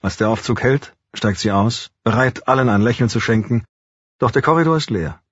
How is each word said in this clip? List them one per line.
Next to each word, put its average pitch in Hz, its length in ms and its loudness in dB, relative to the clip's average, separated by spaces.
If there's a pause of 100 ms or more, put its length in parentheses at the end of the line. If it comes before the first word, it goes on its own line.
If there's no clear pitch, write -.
Als 95 160 -6
der 107 100 2
Aufzug 113 340 -2
hält, 135 320 -2 (200)
steigt 101 240 -2
sie 107 140 -2
aus, 104 380 -2 (140)
bereit, 120 440 0
allen 131 200 2
ein 101 140 2
Lächeln 117 260 0
zu 113 100 -2
schenken, 113 460 0 (540)
doch 120 120 0
der 135 120 0
Korridor 160 340 2
ist 151 140 -4
leer. 80 300 -4 (120)